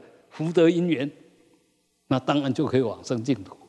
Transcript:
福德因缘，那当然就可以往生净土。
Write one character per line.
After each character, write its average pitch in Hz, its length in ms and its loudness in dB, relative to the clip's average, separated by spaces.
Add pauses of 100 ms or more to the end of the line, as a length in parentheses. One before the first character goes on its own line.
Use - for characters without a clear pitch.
(280)
福 160 240 -6
德 165 160 6
因 170 180 2
缘， 147 240 -2 (960)
那 131 100 2
当 - 240 0
然 135 100 -2
就 139 140 -2
可 117 100 0
以 131 60 4
往 104 200 -6
生 117 220 -4
净 131 180 0
土。 - 140 -20 (120)